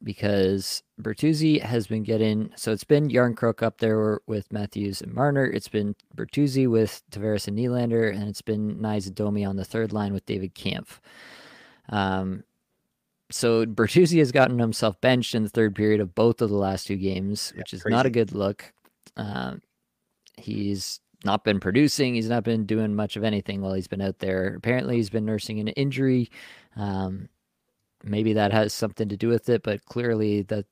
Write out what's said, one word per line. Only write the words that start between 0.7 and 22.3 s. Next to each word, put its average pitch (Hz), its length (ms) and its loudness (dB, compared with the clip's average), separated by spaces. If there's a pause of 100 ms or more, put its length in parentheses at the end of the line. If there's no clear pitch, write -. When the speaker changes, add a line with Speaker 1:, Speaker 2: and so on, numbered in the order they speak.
Speaker 1:
Bertuzzi 151 640 2
has 113 240 -2
been 110 160 -2
getting, 107 540 0
so - 160 -2
it's 101 120 -4
been 147 240 4
Yarncroc 120 540 2
up 113 160 0
there 110 480 2
with 104 260 -6
Matthews 104 480 -6
and 117 140 -12
Marner. 139 320 2
It's - 220 -4
been 104 280 -2 (180)
Bertuzzi 135 560 0
with 113 400 2
Tavares 104 380 -4
and 101 100 -4
Nylander, 117 560 0
and 104 140 -4
it's 98 140 -10
been 107 340 -2
Knies 107 300 -2
and 95 80 -8
Domi 104 320 -2
on 98 100 -4
the 95 80 -4
third 110 300 -4
line 101 180 -2
with 98 140 -6
David 95 280 -6
Kampf. - 460 -8 (880)
Um, 95 560 -2 (880)
so 113 360 2
Bertuzzi 147 520 4
has 131 140 4
gotten 131 260 4
himself 113 420 0
benched 123 340 2
in 110 80 2
the 104 60 -2
third 107 260 2
period 107 260 4
of 92 140 -4
both 113 280 4
of 107 80 2
the 104 60 2
last 95 300 0
two 101 100 -4
games, 95 580 -4
Speaker 2:
Yeah, - 60 -10
Speaker 1:
which - 120 -14
is 90 140 -10
not 120 200 4
a 127 40 0
Speaker 2:
crazy. - 20 0 (140)
Speaker 1:
good - 80 -10
look. 101 380 -4 (440)
Uh, 64 380 -8 (840)
he's 101 640 -6 (240)
not 101 200 0
been 101 160 2
producing. 131 540 2
He's 113 140 -2
not 117 160 0